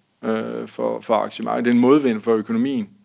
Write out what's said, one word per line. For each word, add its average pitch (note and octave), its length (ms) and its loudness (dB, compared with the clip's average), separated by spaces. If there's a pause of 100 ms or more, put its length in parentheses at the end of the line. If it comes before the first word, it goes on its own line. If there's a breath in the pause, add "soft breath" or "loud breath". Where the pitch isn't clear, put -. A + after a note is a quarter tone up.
(240)
øh, A#2 440 -4
for, A#2 320 -6
for A2+ 140 -2
aktiemarkedet. A2+ 500 -2
Det A#2+ 60 2
er A#2+ 40 4
en A#2+ 60 4
modvind B2+ 400 4
for A2+ 140 0
økonomien. A2+ 540 -2 (160)